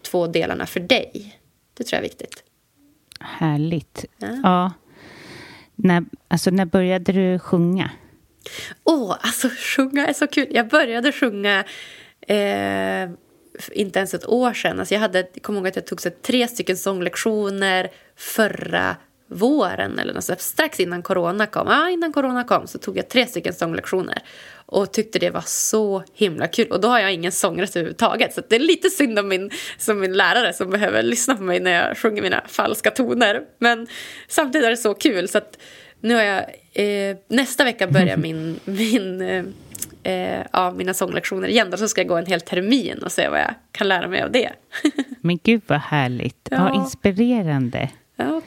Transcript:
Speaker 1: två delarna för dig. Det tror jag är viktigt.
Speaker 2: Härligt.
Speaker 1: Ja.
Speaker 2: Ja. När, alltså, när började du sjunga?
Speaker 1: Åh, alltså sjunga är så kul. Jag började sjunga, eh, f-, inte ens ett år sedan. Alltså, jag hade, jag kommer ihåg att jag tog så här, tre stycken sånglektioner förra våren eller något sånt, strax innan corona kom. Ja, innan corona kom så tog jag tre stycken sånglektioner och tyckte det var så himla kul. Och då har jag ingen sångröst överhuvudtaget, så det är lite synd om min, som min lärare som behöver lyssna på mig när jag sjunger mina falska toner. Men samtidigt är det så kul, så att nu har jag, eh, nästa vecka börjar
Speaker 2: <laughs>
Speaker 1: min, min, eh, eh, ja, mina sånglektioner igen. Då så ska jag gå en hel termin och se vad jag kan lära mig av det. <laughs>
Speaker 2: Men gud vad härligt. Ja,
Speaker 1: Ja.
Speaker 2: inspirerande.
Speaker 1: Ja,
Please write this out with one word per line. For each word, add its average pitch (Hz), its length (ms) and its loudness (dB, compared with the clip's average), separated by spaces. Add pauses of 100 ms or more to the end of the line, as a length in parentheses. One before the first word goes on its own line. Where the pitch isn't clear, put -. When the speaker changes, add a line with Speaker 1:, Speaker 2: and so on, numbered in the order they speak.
Speaker 1:
två 175 240 0
delarna - 400 -2
för - 140 -6
dig. 208 580 -2 (360)
Det 240 100 -10
tror - 120 -4
jag - 80 -2
är - 40 -8
viktigt. - 340 -14 (760)
Speaker 2:
Härligt. 156 840 -2 (140)
Speaker 1:
Ja. 202 100 -10 (140)
Speaker 2:
Ja. 180 300 2 (1000)
När, 175 300 4 (240)
alltså, 180 220 2
när 185 140 2
började 185 480 2
du 185 260 2
sjunga? 175 520 2 (920)
Speaker 1:
Åh, 262 360 2
alltså 233 280 -2 (100)
sjunga 277 480 0
är 302 60 2
så 294 140 0
kul. 285 240 0
Jag 226 180 2
började 269 440 2
sjunga, 202 520 0 (560)
eh, 196 840 0 (560)
f-, - 140 -16
inte 190 260 -2
ens 190 160 0
ett 170 140 -8
år 247 240 2
sedan. 180 280 -2
Alltså, 190 140 -2
jag 208 60 2
hade, 185 180 0 (140)
jag - 100 -18
kommer 208 160 -6
ihåg 185 100 -2
att 190 80 -4
jag 180 100 -6
tog 180 140 -8
så - 80 -4
här, 170 140 -6
tre 247 260 0
stycken 185 280 -2
sånglektioner 196 1120 0 (280)
förra 170 800 0 (320)
våren 185 680 0
eller 50 160 -4
något 185 100 -6
sånt, - 160 -4
strax - 400 0
innan 175 220 -2
corona 185 440 0
kom. - 220 -2
Ja, 302 220 4
innan 339 220 -2
corona 254 320 0
kom - 220 0
så - 120 -12
tog 190 200 -6
jag - 100 -6
tre 240 180 4
stycken 180 260 -6
sånglektioner 175 680 -4 (480)
och 190 260 0
tyckte 220 260 -2
det 180 120 2
var 170 160 -6
så 202 560 0 (120)
himla 170 320 0
kul. 226 240 0
Och 196 100 0
då 208 80 4
har 240 120 4
jag 196 120 2
ingen 175 200 -4
sångröst 180 440 -2
överhuvudtaget, 185 580 0
så 175 140 -4
det 226 80 6
är 240 40 0
lite 330 300 4
synd 233 280 2
om 202 100 0
min, 190 220 -2 (280)
som 208 220 0
min 190 120 0
lärare 196 400 4
som 190 180 -4
behöver 208 320 2
lyssna 240 340 0
på 190 60 -10
mig 180 180 0
när 180 100 2 (180)
jag - 100 -4
sjunger 214 240 0
mina 185 260 0
falska - 420 0
toner. 233 500 2 (180)
Men 233 280 2 (420)
samtidigt 285 380 2
är 226 40 6
det 233 60 2
så 208 180 0
kul, 196 340 2
så 214 100 0
att - 200 -6 (420)
nu 226 140 2
har 226 80 4
jag, 196 180 2 (320)
eh, 202 440 -2 (120)
nästa 269 360 2
vecka 233 220 2
börjar 180 300 4
Speaker 2:
<laughs> 160 100 0
Speaker 1:
min, 160 380 -6
min, 196 560 0
eh, 185 240 -2 (680)
eh, 185 300 -4 (100)
ja, 180 240 2
mina 185 180 -4
sånglektioner 185 540 -2
igen. 208 220 4
Då 180 60 -4
så 208 120 -2
ska - 120 0
jag 180 80 0
gå 175 80 2
en 175 100 -2
hel 180 140 0
termin 196 640 0
och 180 80 -6
se - 160 2
vad 73 120 2
jag - 140 0 (180)
kan 202 160 0
lära 175 200 0
mig 185 140 -2
av 208 100 -2
det. 240 180 2 (360)
<laughs> - 340 -4
Speaker 2:
Men 170 220 2
gud 220 240 6
vad 147 140 2
härligt. 131 720 -2
Ja, - 60 0
Speaker 1:
Ja. 277 180 4
Speaker 2:
inspirerande. 202 1120 0 (280)
Speaker 1:
Ja, 302 300 -2